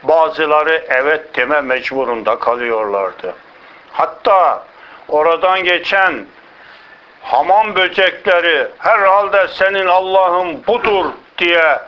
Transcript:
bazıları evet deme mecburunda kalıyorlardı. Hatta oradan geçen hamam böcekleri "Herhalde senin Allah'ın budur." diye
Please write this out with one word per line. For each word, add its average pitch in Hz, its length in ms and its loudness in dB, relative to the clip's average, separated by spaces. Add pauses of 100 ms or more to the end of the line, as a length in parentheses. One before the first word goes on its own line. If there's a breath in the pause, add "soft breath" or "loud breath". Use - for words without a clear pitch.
bazıları 156 840 2
evet 151 460 -2
deme 139 260 0
mecburunda 120 800 -2
kalıyorlardı. 110 960 -4 (580 loud breath)
Hatta 160 720 0 (440 loud breath)
oradan 165 560 0
geçen 175 640 0 (960 loud breath)
hamam 190 540 0
böcekleri 175 920 0 (100)
"Herhalde 196 680 2
senin 190 400 -2
Allah'ın 180 800 0
budur." 202 380 0 (320)
diye 165 500 2